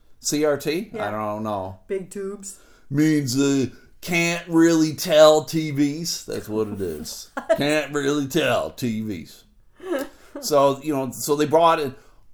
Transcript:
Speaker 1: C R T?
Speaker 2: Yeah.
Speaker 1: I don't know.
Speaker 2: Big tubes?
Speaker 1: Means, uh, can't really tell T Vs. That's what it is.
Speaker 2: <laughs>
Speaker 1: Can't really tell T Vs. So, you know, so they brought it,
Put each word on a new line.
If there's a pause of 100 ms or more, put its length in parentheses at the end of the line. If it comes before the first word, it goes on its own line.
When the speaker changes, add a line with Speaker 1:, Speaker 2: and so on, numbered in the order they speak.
(200)
Speaker 1:
C
R
T?
Speaker 2:
Yeah.
Speaker 1:
I
don't
know.
Speaker 2:
Big
tubes? (300)
Speaker 1:
Means,
uh, (360)
can't
really
tell
T
Vs.
That's
what
it
is. (140)
Speaker 2:
<laughs>
Speaker 1:
Can't
really
tell
T
Vs. (960)
So,
you
know,
so
they
brought
it, (420)